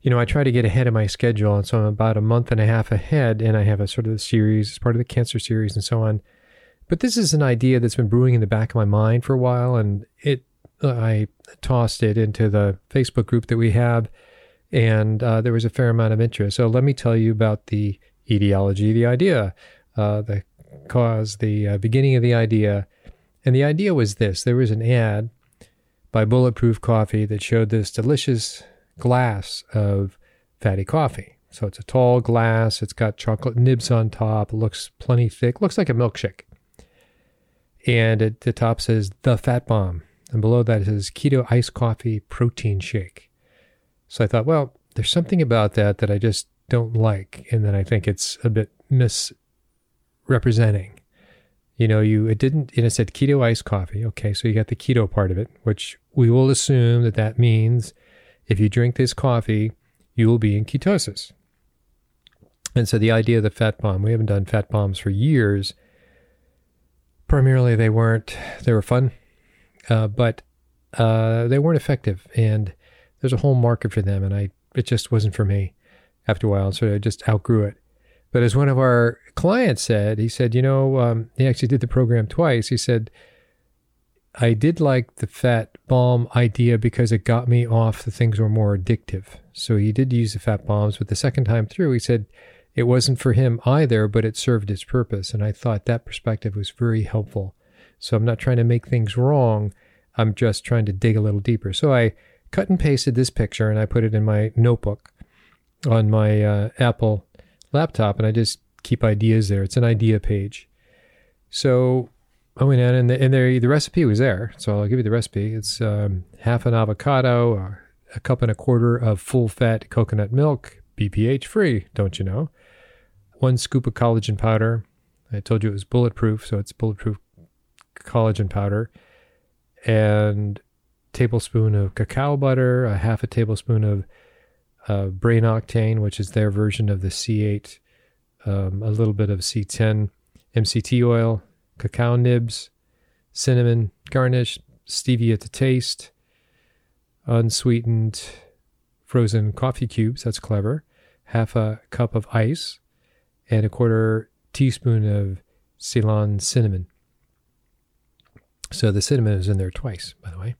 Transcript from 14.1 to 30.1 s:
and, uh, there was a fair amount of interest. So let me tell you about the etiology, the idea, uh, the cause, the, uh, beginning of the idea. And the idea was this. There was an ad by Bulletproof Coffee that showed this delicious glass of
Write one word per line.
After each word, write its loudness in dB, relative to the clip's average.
and, 2
uh, 2
there 0
was 0
a 0
fair 0
amount 2
of 2
interest. -2
So 2
let 2
me 2
tell 0
you 2
about -2
the -4
etiology, 2
the 2
idea, 0
uh, -2
the -6
cause, 0
the, -2
uh, 0
beginning 2
of 2
the 2
idea. 0
And 4
the 4
idea 0
was 0
this. -2
There 0
was 2
an -2
ad 0
by 2
Bulletproof 2
Coffee 0
that -4
showed 0
this -2
delicious -2
glass -2
of -2